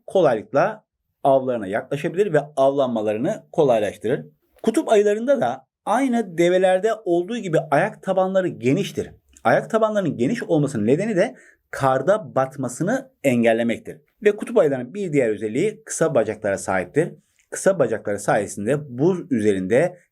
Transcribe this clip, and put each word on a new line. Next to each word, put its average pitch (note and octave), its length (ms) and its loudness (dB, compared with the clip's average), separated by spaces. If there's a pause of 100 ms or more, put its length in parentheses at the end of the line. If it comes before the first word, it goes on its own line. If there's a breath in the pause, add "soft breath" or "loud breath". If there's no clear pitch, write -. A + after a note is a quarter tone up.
kolaylıkla D3+ 800 0 (400)
avlarına B2+ 420 2
yaklaşabilir D#3 640 -4
ve D3 80 2 (160)
avlanmalarını C3 960 0
kolaylaştırır. A2+ 760 0 (360)
Kutup A3+ 260 0
ayılarında A3 520 2
da B2 260 -4 (200)
aynı A#3 520 0
develerde F#3 560 4 (100)
olduğu F3+ 320 0
gibi F#3+ 220 -2 (120)
ayak F#3 320 0
tabanları F#3+ 460 0
geniştir. A#2 600 -2 (340)
Ayak C#3 260 2
tabanlarının G#3+ 460 0
geniş C3+ 260 -2
olmasının C#3 440 0
nedeni F#3 300 0
de G3+ 180 0 (360 loud breath)
karda C3+ 640 0
batmasını C#3 760 -4 (140)
engellemektir. A#2 760 0 (240)
Ve G#3 120 4
kutup A#3 220 -4
ayılarının C3+ 360 0
bir G3 180 -6
diğer C3+ 160 2
özelliği A2 560 -4
kısa D#3+ 300 -2
bacaklara G#2 440 0
sahiptir. G2 540 -2 (380)
Kısa F#3+ 280 0
bacakları G#2+ 400 -2
sayesinde A#2+ 800 -4
buz E3+ 340 0
üzerinde G#2+ 680 2 (140 loud breath)